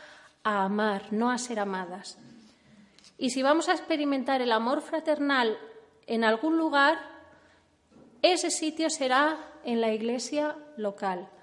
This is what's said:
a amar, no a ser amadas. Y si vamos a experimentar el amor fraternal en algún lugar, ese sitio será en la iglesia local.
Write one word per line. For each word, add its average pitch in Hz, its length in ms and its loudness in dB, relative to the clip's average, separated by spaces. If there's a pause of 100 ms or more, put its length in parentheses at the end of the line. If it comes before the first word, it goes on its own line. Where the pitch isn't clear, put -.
(440)
a 208 200 0
amar, 208 500 0
no 233 160 0
a 247 80 0
ser 233 220 -6
amadas. 185 580 -6 (1000)
Y 262 100 0
si 262 140 -2
vamos 311 260 4
a 370 40 4
experimentar 277 680 0
el 240 100 0
amor 233 300 2
fraternal 285 800 0 (480)
en 226 160 0
algún 226 340 4
lugar, 302 400 4 (1300)
ese 349 260 4
sitio 311 400 -2
será 294 480 2 (260)
en 233 180 -2
la 226 120 2
iglesia 254 640 -2 (220)
local. 196 520 -4 (140)